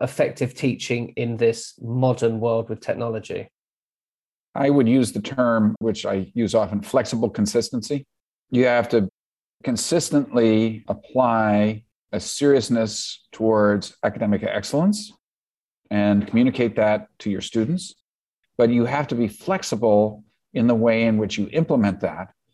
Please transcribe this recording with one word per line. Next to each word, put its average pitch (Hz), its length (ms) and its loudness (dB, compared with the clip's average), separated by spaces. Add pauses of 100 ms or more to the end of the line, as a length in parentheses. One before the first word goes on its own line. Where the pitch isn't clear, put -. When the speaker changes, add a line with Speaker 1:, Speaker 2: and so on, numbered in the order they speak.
Speaker 1:
effective 127 540 -2
teaching 120 640 -4
in 117 200 -4
this 113 440 0
modern 117 600 0
world 113 280 -2
with 110 120 -8
technology? 107 680 -8 (1040)
Speaker 2:
I 143 160 0
would 139 180 4
use 123 240 2
the 107 80 -6
term, 113 580 0
which 110 260 -4
I 98 300 -4
use 113 200 -2
often, 104 280 0
flexible 120 480 -2
consistency. 120 720 -2 (460)
You 127 160 4
have 120 240 2
to 104 180 2 (540)
consistently 113 1300 0
apply 110 960 0 (280)
a 104 60 -4
seriousness 120 1120 0
towards 104 720 2
academic 104 400 -2
excellence 143 720 -2 (800)
and 104 360 2
communicate 120 500 0
that 107 300 2 (140)
to 107 100 -6
your 98 100 -4
students. 123 540 -4 (640)
But 117 120 6
you 120 140 4
have 139 240 -2
to 127 60 -4
be 117 140 0
flexible 107 960 0 (280)
in 117 140 0
the 120 80 4
way 113 300 2
in 110 140 2
which 107 200 -2
you 104 140 -4
implement 123 480 0
that 85 320 -6 (220)